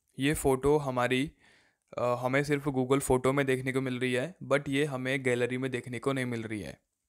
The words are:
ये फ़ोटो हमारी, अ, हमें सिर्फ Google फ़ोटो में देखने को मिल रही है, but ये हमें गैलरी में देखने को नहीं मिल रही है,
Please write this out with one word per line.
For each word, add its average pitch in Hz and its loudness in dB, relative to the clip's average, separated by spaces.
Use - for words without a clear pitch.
ये 139 2
फ़ोटो 143 4
हमारी, 127 0
अ, 117 -2
हमें 123 2
सिर्फ 143 0
Google 131 2
फ़ोटो 131 2
में 143 2
देखने 131 -2
को 131 0
मिल 127 -4
रही 127 -2
है, 139 -2
but 139 0
ये 139 2
हमें 131 -2
गैलरी 123 2
में 127 -4
देखने 120 -6
को 135 0
नहीं 131 -2
मिल 117 -4
रही 110 -6
है, 71 -12